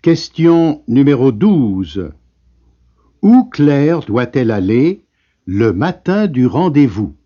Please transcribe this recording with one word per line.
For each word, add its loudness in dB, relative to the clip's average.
Question 0
numéro 2
douze. -2
Où 6
Claire 0
doit-elle -2
aller -2
le 0
matin -4
du -2
rendez-vous ? -2